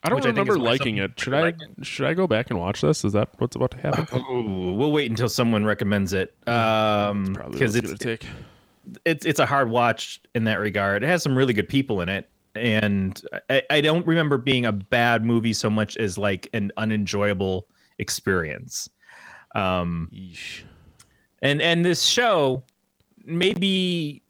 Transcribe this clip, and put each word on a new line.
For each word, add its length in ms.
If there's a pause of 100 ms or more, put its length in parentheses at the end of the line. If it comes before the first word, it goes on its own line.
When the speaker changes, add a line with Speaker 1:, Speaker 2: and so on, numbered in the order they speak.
Speaker 1:
I 60
don't 60
Speaker 2:
Which 80
I 40
think 100
Speaker 1:
remember 140
Speaker 2:
is 60
why 60
some 60
Speaker 1:
liking 260
Speaker 2:
people 100
Speaker 1:
it. 140
Should 120
Speaker 2:
really 100
Speaker 1:
I, 40
Speaker 2:
like 100 (220)
it. 80
Speaker 1:
should 200
I 80
go 120
back 240
and 80
watch 240
this? 220
Is 100
that 240
what's 180
about 160
to 60
happen? 320
Speaker 2:
<laughs> 180
Oh, 460
we'll 180
wait 180
until 180
someone 360
recommends 480
it. 220 (120)
Um, 800
Speaker 1:
That's 140
probably 200
Speaker 2:
'cause 160
Speaker 1:
what 100
it's 80
Speaker 2:
it's, 120
Speaker 1:
gonna 120
take. 100 (800)
Speaker 2:
it's, 200
it's 140
a 60
hard 240
watch 500 (140)
in 100
that 160
regard. 420
It 40
has 160
some 140
really 180
good 140
people 320
in 80
it, 200 (260)
and 680 (280)
I, 220
I 100
don't 260
remember 320
being 280
a 60
bad 520
movie 300
so 140
much 280
as, 200
like, 360
an 240
unenjoyable 920 (320)
experience. 920 (680)
Um, 600
Speaker 1:
Yeesh. 480 (800)
Speaker 2:
and, 180
and 240
this 200
show 580 (640)
may 280
be 760